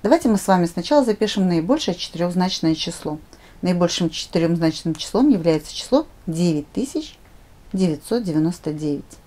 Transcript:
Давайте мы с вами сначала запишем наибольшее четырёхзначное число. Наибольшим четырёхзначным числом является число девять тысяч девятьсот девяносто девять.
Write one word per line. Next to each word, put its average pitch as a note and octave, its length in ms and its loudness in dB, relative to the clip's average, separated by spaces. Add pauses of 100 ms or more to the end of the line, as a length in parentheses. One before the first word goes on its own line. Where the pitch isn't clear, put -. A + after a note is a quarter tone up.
Давайте C4+ 260 2
мы G#3 80 4
с - 100 -2
вами F3+ 180 4
сначала C4 380 2
запишем G#3 440 0
наибольшее F3 480 0
четырёхзначное F3 800 -2
число. D#3 440 -8 (420)
Наибольшим F3 480 0
четырёхзначным E3 880 0
числом C4+ 340 2
является E3 440 2
число - 340 0 (200)
девять D#3+ 440 0
тысяч C#4 460 -6 (560)
девятьсот F#3 500 0
девяносто D#3 500 0
девять. D3+ 320 -4 (220)